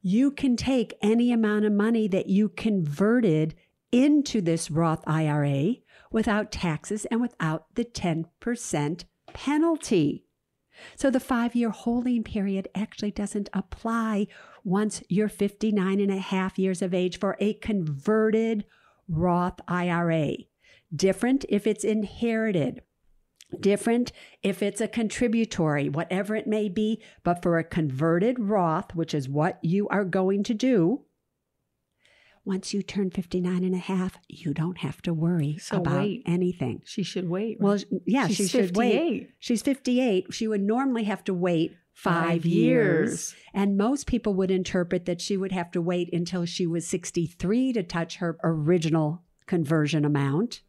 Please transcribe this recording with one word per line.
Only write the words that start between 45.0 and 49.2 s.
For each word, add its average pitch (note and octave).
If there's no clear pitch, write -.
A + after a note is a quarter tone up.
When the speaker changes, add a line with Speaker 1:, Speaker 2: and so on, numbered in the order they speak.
Speaker 1:
that F3
she G3+
would F#3+
have F3
to F3
wait F3
until F3
she F3
was E3
sixty-three F#3+
to G#3+
touch E3+
her E3
original D#3+